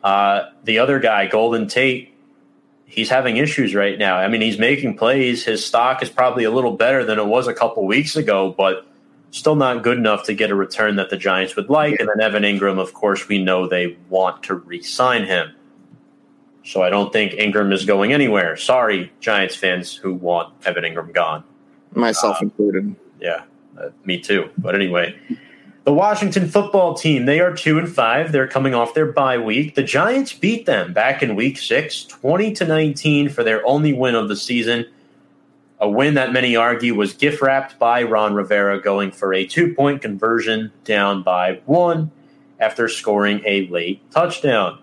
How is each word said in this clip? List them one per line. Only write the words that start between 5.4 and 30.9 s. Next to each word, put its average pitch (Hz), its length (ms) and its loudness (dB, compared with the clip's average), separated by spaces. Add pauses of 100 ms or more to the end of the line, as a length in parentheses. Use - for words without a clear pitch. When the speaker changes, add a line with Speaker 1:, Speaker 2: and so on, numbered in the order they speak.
Speaker 1:
His 107 200 -2
stock 123 380 0
is 120 80 -8
probably 127 320 0
a 110 80 2
little 120 260 0
better 127 280 2
than 107 160 0
it 104 60 -2
was 120 200 2
a 117 80 -4
couple 110 320 0
weeks 139 300 0
ago, 98 420 0
but 95 260 0 (460)
still - 240 0
not 127 300 0
good 120 120 2
enough 110 280 0
to 110 100 -4
get 104 160 0
a 101 60 0
return 101 400 0
that 95 120 -2
the 101 80 -4
Giants 95 380 -2
would 104 160 -4
like. 147 300 2
And 107 80 -2
then 104 120 0
Evan 104 220 2
Ingram, 98 380 0
of 92 120 -6
course, 98 360 -2
we 101 120 0
know 92 280 0
they 90 280 -2 (120)
want 92 340 -2
to 98 140 -6
re-sign 104 680 -2
him. 90 300 -2 (1080)
So - 180 -2
I 90 80 4
don't 101 220 0
think 104 220 0
Ingram 104 360 0
is 95 140 0
going 101 280 2
anywhere. 104 440 2
Sorry, 110 640 0
Giants 98 340 0
fans 92 400 -2
who 95 180 -6
want 87 400 -4 (140)
Evan 87 180 -2
Ingram 82 280 -8
gone. 80 320 -2 (500)
Speaker 2:
Myself 110 460 0
Speaker 1:
Uh, 104 60 -4
Speaker 2:
included. 101 500 -2 (240)
Speaker 1:
Yeah, 82 240 -6 (340)
uh, 73 120 -12 (140)
me 90 160 -4
too. 90 380 -2
But 92 160 -4
anyway, 90 420 -2 (760)
the 143 40 4
Washington 196 520 0
football 196 480 2
team, 143 320 0
they 151 140 4
are 180 120 2
two 156 240 0
and 170 160 -2
five. 135 380 0
They're 135 160 2
coming 135 300 0
off 117 180 0
their 156 160 2
bye 131 280 2
week. 120 360 -2
The 139 80 0
Giants 220 500 0
beat 226 320 -2
them 90 280 0